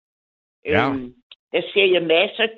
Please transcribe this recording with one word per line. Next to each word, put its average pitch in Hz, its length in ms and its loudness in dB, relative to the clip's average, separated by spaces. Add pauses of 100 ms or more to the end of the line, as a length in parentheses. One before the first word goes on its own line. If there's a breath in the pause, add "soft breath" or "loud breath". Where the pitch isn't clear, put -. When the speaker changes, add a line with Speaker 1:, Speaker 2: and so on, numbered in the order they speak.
(680)
Speaker 1:
Ja. 113 240 0
Speaker 2:
Øhm, 127 220 -8 (400)
der 180 100 0 (120)
ser 196 100 2
jeg 180 180 2
masser 170 400 0
af 220 160 0